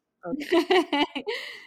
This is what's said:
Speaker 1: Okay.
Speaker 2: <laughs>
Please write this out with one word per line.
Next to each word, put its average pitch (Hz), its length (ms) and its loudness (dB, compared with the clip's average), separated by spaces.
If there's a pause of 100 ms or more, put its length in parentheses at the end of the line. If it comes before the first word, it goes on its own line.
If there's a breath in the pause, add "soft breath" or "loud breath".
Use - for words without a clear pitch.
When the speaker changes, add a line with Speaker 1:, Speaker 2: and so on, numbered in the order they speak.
(260)
Speaker 1:
Okay. 285 260 -8
Speaker 2:
<laughs> 320 720 2 (420 loud breath)